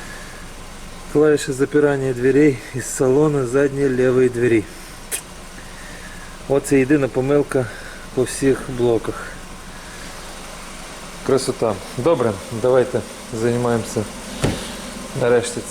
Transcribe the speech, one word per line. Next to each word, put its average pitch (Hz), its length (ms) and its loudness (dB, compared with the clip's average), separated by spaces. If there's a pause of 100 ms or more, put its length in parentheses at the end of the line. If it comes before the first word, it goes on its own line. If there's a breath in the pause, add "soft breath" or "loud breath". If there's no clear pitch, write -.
(1120 loud breath)
Клавіші 147 400 4
запирання 135 600 2
дверей 131 460 6 (160 loud breath)
із 123 100 -4
салону 143 640 4
задньої 139 420 2
лівої 127 400 4
двері. 117 360 4 (1800 loud breath)
Оце 135 300 4
єдина 135 300 4
помилка 131 580 2 (480 loud breath)
по 127 80 2
всіх 135 360 2 (200)
блоках. 120 480 0 (2000 loud breath)
Красота. 127 480 2 (240)
Добре, 127 340 4 (300)
давайте 123 380 4 (400)
займаємося 120 640 0 (1160 loud breath)
нарешті 120 400 2 (100)